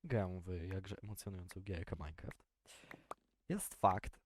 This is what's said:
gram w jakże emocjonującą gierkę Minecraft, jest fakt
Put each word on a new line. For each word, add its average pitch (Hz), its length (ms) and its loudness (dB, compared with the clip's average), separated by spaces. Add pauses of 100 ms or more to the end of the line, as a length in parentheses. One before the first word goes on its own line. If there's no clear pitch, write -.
gram 98 360 2
w 90 340 -4
jakże 95 300 -4
emocjonującą 95 580 -8
gierkę 90 380 -4
Minecraft, - 440 -10 (1040)
jest - 240 0
fakt - 520 6